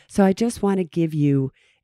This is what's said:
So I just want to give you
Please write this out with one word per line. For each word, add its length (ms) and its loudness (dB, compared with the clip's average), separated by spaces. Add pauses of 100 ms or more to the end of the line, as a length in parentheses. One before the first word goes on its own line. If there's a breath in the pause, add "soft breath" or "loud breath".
So 160 2
I 80 4
just 300 -4
want 160 0
to 80 -2
give 280 -4
you 380 0 (320 soft breath)